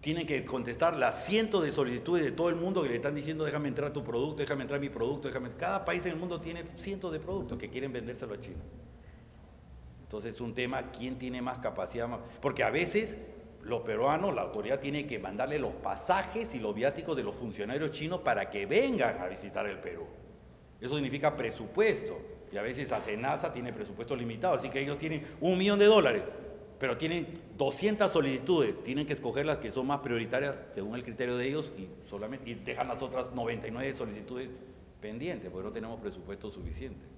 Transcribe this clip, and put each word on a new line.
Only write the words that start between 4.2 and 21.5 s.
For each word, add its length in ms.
déjame 200
entrar 180
mi 80
producto, 400
déjame". 300
Cada 260
país 220
en 60
el 60
mundo 220
tiene 240
cientos 340
de 80
productos 380
que 100
quieren 240
vendérselo 420
a 60
China. 220
Entonces 340
es 40
un 140
tema, 360
¿quién 280
tiene 240
más 160
capacidad? 500
Más? 120
Porque 220
a 80
veces 460
los 200
peruanos, 520
la 80
autoridad 360
tiene 280
que 120
mandarle 400
los 160
pasajes 800
y 60
los 140
viáticos 420
de 80
los 100
funcionarios 560
chinos 300
para 280
que 180
vengan 540
a 60
visitar 400
el 120
Perú. 280
Eso 140
significa 420
presupuesto, 800